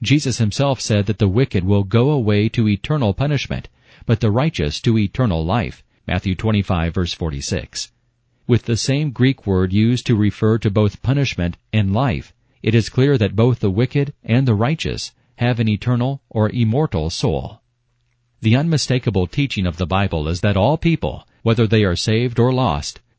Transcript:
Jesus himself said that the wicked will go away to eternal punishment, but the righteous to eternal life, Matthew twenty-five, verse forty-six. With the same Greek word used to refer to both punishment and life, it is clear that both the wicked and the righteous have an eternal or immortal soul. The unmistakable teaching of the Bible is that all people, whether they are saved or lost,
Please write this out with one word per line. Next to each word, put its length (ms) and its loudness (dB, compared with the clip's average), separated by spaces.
Jesus 380 0
himself 420 0
said 240 0
that 140 -4
the 100 2
wicked 360 0
will 200 2
go 240 2
away 400 2
to 180 0
eternal 460 0
punishment, 560 -4
but 140 2
the 100 2
righteous 500 -2
to 160 2
eternal 480 0
life, 400 -4
Matthew 280 -2
twenty-five, 600 0
verse 180 -2
forty-six. 800 -8
With 160 2
the 160 -2
same 320 -2
Greek 360 0
word 240 2
used 360 0
to 100 2
refer 400 0
to 140 0
both 320 0
punishment 560 -2
and 180 2
life, 400 -2
it 120 0
is 140 2
clear 300 2
that 180 0
both 240 2
the 100 0
wicked 440 -2
and 240 2
the 60 4
righteous 580 -4
have 240 0
an 80 0
eternal 640 -2
or 180 2
immortal 640 0
soul. 500 -4
The 160 4
unmistakable 680 0
teaching 400 -2
of 100 -4
the 100 -4
Bible 400 0
is 140 -4
that 160 2
all 220 2
people, 500 -2
whether 240 2
they 180 4
are 120 2
saved 420 -2
or 120 4
lost, 500 -2